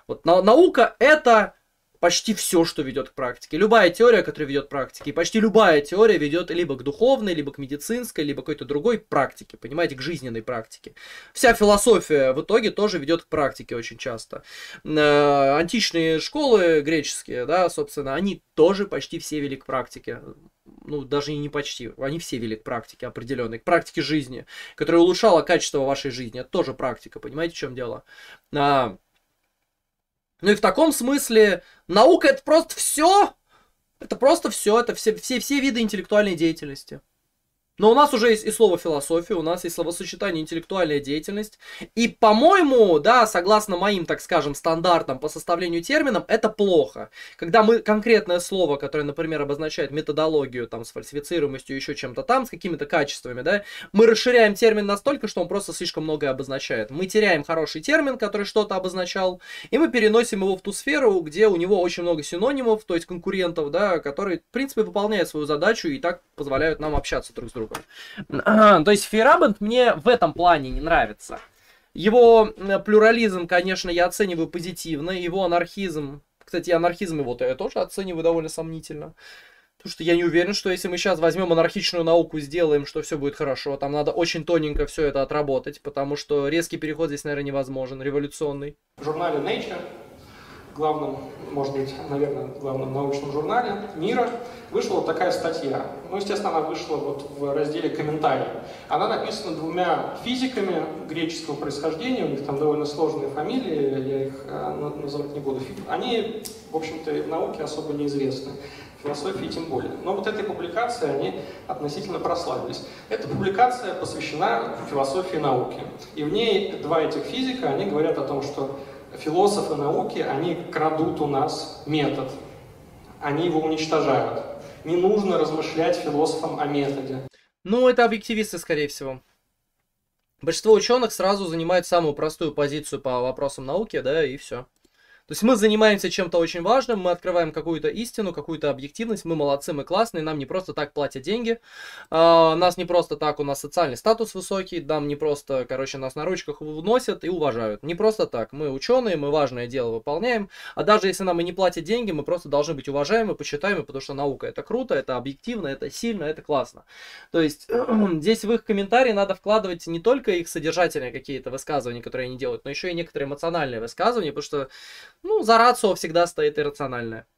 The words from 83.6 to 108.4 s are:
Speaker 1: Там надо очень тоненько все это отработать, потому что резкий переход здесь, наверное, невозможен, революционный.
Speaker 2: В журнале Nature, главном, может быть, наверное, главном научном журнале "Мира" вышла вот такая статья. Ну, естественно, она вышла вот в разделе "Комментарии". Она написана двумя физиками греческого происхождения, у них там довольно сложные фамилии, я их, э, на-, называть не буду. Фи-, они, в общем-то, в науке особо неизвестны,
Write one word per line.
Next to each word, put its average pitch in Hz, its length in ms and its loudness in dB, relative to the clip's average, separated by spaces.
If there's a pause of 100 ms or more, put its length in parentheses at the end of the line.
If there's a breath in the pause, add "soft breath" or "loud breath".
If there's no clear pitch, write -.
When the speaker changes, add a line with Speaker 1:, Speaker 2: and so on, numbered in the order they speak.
Speaker 1:
Там 143 160 -4
надо 147 180 0
очень 170 340 -2
тоненько 151 420 0
все - 180 -4
это 139 180 0
отработать, 147 580 -2
потому 139 360 -4
что 143 320 0
резкий 170 280 -2
переход 156 320 -4
здесь, 143 160 -8
наверное, 143 200 -4
невозможен, 135 560 -6
революционный. 143 720 -4 (220)
Speaker 2:
В 143 80 -16
журнале 156 340 -2
Nature, - 420 -4 (920 loud breath)
главном, 143 440 -2 (320)
может 139 220 -4
быть, 135 200 -4 (160)
наверное, 139 380 -2 (140)
главном 135 320 -6
научном 139 380 -4
журнале 202 640 -2
"Мира" 233 340 -2 (420 loud breath)
вышла 196 240 -2
вот - 100 0
такая 170 260 0
статья. 160 540 -4 (260)
Ну, 190 60 -4
естественно, 202 400 -4
она 156 100 0
вышла 160 300 -6
вот 139 320 -8 (100)
в 139 160 -2
разделе 151 340 -2
"Комментарии". 151 580 -2 (420 loud breath)
Она 165 180 0
написана 190 480 -6
двумя 165 600 -2 (100)
физиками 202 600 -2 (240)
греческого 156 460 -6
происхождения, 160 720 -4
у 147 40 -2
них 139 160 -6
там 139 140 -4
довольно 151 260 0
сложные 147 440 -2
фамилии, 143 800 -4
я 135 160 -2
их, 135 80 -8 (140)
э, 147 320 -8
на-, 147 100 -6
называть 143 440 -8
не 143 60 -10
буду. 131 220 -6
Фи-, 123 140 -12 (140)
они, 226 540 -4 (280)
в 160 60 -4
общем-то, 160 340 -8 (120)
в - 60 -10
науке 156 340 -6
особо 151 300 -6
неизвестны, 139 580 -4 (480 loud breath)